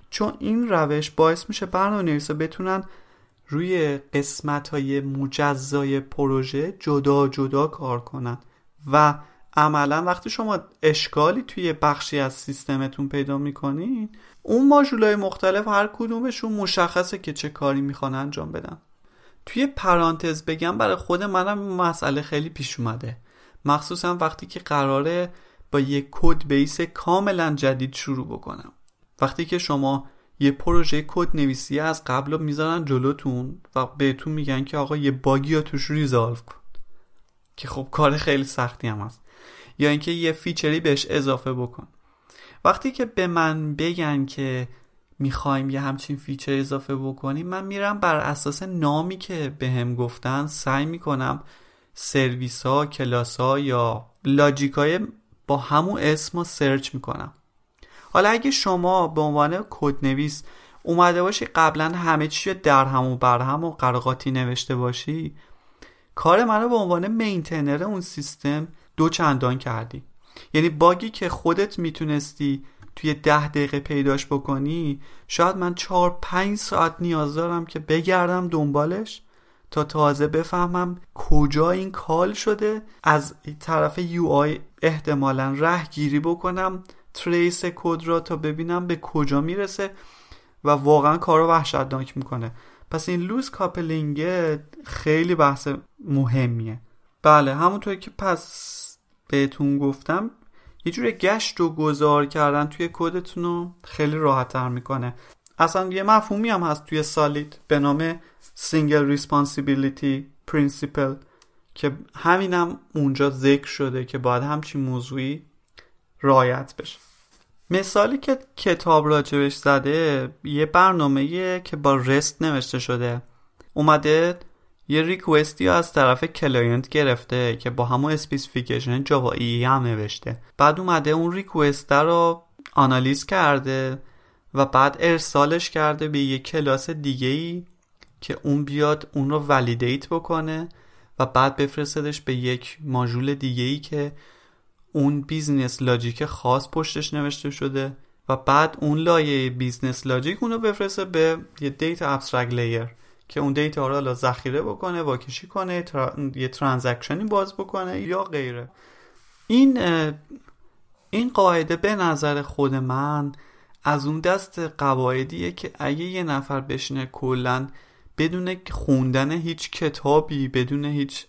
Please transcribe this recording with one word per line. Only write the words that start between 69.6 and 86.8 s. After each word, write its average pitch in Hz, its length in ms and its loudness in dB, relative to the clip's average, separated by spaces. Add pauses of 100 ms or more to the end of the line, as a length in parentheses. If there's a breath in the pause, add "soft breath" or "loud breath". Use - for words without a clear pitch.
یعنی 156 160 4
باگی 175 400 4
که 190 200 -6
خودت 175 500 -2
میتونستی 147 880 -4 (300 loud breath)
توی 151 180 -2
ده 151 340 2
دقیقه 143 320 -2
پیداش 139 460 0
بکنی، 143 760 -2 (260 loud breath)
شاید 185 300 2
من 175 160 -2
چهار 180 480 0
پنج 196 360 -2
ساعت 165 420 0
نیاز 156 360 -2
دارم 170 300 -2
که 160 140 -10
بگردم 175 680 2
دنبالش 160 720 -2 (500 soft breath)
تا 151 120 0
تازه 147 440 2
بفهمم 175 720 0 (160)
کجا 151 580 6
این 190 200 -4
کال 180 420 0
شده، 214 480 -2 (220 soft breath)
از 151 320 2 (240)
طرف 151 380 0
یو 170 300 -2
آی 151 320 2 (220)
احتمالاً 139 760 0
ره 165 260 2
گیری 147 360 -2
بکنم 185 640 -2 (300 loud breath)